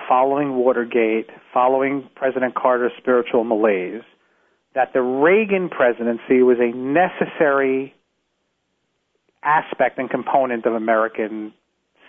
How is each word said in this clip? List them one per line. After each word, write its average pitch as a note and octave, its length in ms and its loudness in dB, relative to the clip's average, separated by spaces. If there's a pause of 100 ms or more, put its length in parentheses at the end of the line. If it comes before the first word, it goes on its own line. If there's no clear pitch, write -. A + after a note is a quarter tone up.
following C#3 480 2
Watergate, A#2+ 760 0 (220)
following C3 640 0
President B2+ 380 -4
Carter's B2 420 0
spiritual B2 480 0
malaise, G#2+ 580 0 (720)
that B2+ 180 -2
the C3 100 0
Reagan F3+ 680 2
presidency A#2+ 760 0
was B2 160 4
a A#2+ 180 0
necessary C#3 1160 -2 (1500)
aspect D3 560 -2
and B2+ 120 -6
component B2+ 560 -2
of A2+ 80 0
American A2 760 -2 (560)